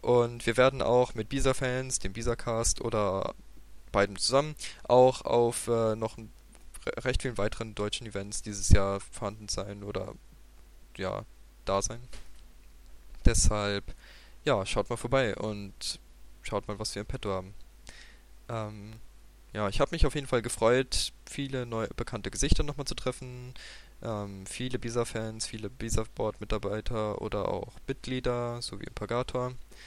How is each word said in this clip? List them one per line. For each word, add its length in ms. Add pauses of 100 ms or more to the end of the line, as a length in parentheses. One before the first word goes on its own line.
Und 440
wir 100
werden 260
auch 320
mit 140
Bisa-Fans, 680
dem 140
Bisa-Cast 680
oder 540 (580)
beiden 240
zusammen 380 (300)
auch 380
auf, 460
äh, 260
noch 240
ein 140 (540)
re-, 180
recht 180
vielen 160
weiteren 360
deutschen 320
Events 360
dieses 280
Jahr 300
vorhanden 480
sein 340
oder, 320 (800)
ja, 280 (400)
da 180
sein. 180 (1200)
Deshalb, 680 (500)
ja, 200
schaut 240
mal 80
vorbei 400
und 640 (440)
schaut 260
mal, 100
was 160
wir 60
im 60
Petto 240
haben. 240 (960)
Ähm, 440 (600)
ja, 160
ich 120
hab 100
mich 160
auf 80
jeden 140
Fall 140
gefreut, 720 (120)
viele 420
neue 220
bekannte 420
Gesichter 320
nochmal 240
zu 80
treffen, 600 (480)
ähm, 440
viele 320
Bisa-Fans, 680
viele 240
Bisa-Board-Mitarbeiter 1500
oder 260
auch 240 (160)
Mitglieder, 760
sowie 220
Impagator, 680 (340)